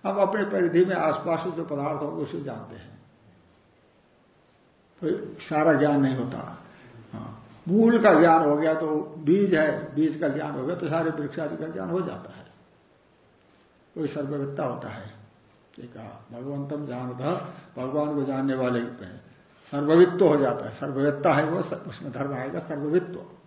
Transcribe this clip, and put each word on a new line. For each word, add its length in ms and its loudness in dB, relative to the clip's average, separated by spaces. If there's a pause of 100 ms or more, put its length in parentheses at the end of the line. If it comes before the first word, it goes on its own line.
हम 100 0
अपने 280 2
परिधि 420 4
में 100 -2
आसपास 440 0
जो 240 -6
पदार्थ 380 -4
होंगे 220 -6
उसे 180 -8
जानते 340 -12
हैं, 260 -20 (2000)
तो 380 -4
सारा 320 2
ज्ञान 280 4
नहीं 160 2
होता। 400 -8 (560)
हाँ, 300 -14 (240)
मूल 360 6
का 100 8
ज्ञान 360 8
हो 80 4
गया 160 2
तो 440 -2
बीज 380 4
है, 400 0
बीज 240 0
का 80 0
ज्ञान 240 -4
हो 140 -6
गया 100 -4
तो 140 -6
सारे 200 0
वृक्ष 300 -6
आदि 180 -6
का 100 -8
ज्ञान 220 -8
हो 120 0
जाता 360 -10
है, 80 -20 (1500)
वही 100 -4
सर्ववित्ता 580 -6
होता 240 -8
है। 360 -16 (540)
ये 80 -14
कहा, 440 -18
भगवंतम 540 -8
जानतः, 640 -6 (340)
भगवान 340 -2
को 80 0
जानने 320 0
वाले 240 0
में 400 -10 (520)
सर्ववित्त 400 8
हो 260 6
जाता 280 0
है, 60 -8
सर्ववेत्ता 640 0
है 160 2
वो, 120 -2
स-, 120 -6
उसमें 380 -12
धर्म 220 -6
आएगा 260 -6
सर्ववित्त। 720 -4 (160)